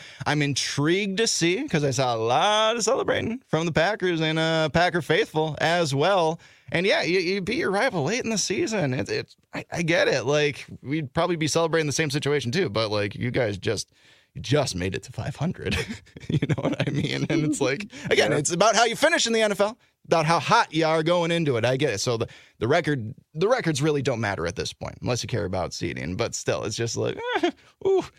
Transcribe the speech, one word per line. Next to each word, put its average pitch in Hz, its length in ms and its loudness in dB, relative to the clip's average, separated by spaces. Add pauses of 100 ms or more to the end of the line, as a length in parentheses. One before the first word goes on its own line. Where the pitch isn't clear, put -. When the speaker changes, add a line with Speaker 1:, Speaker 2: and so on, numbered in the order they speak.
(260)
Speaker 1:
I'm 147 160 2
intrigued 170 760 -2
to 226 100 2
see, 185 400 0
'cause 156 160 0
I 139 80 2
saw 123 240 0
a - 20 -2
lot 202 580 2
of 233 80 -4
celebrating 220 640 0
from 165 200 0
the 170 40 -4
Packers 175 480 0
and, 160 200 0
uh, 160 300 2
Packer 170 340 2
faithful 156 580 0
as 165 320 2
well. 165 460 2 (320)
And 175 160 0
yeah, 302 160 2
you, 175 160 0
you 190 220 -2
beat 208 160 -4
your 339 120 -2
rival 202 360 0
late 226 180 -2
in 226 80 -4
the 220 80 -2
season. 196 560 -2
It, - 140 -4
it, 117 260 -6 (180)
I, 180 180 -10
I 165 120 -4
get 170 240 2
it. 131 160 2
Like, 147 420 0 (160)
we'd 147 320 -6
probably 175 220 0
be 156 120 -2
celebrating 160 380 2
the 143 80 -2
same 160 160 0
situation 139 420 0
too, 165 180 0
but, 107 200 0
like, 104 240 -2
you 117 160 -4
guys 110 300 0
just, 104 320 -4 (420)
you - 80 -12
just 139 340 0
made 90 200 -2
it - 80 -8
to - 100 -18
five 123 220 -8
hundred. 101 460 -4
<laughs> - 60 -6 (400)
You 156 120 2 (100)
know 151 120 2
what - 260 0
I - 40 -2
mean? 139 380 -2
And - 160 2
it's 151 160 0
like, 139 240 -2 (240)
again, 185 220 4
Speaker 2:
Yeah. 147 80 2
Speaker 1:
it's 151 120 0
about 196 240 4
how 220 100 6
you 233 100 0
finish 311 320 2
in 226 60 0
the 226 100 2
N 208 80 2
F 196 100 0
L, 208 160 0 (280)
about 165 200 2
how 170 140 4
hot 202 340 4
you 160 140 2
are 160 160 4
going 170 280 2
into 160 240 2
it. 110 80 0
I 131 140 2
get 135 160 2
it. 98 60 -2
So 120 180 0
the, 120 100 -2 (300)
the 107 100 -2
record, 143 460 0 (220)
the 165 120 0
records 170 340 2
really 147 200 2
don't 123 180 0
matter 98 280 -2
at 82 80 -6
this - 180 -6
point, - 300 -12
unless 120 200 -2
you 113 40 -8
care 98 180 -2
about 90 260 -4
seeding. 71 460 -6
But 104 160 -2
still, 85 300 -4
it's 107 120 -4
just 113 220 -4
like, 117 200 -2 (120)
<laughs> 480 140 -2
eh, 339 80 2 (360)
ooh, 381 160 2 (160)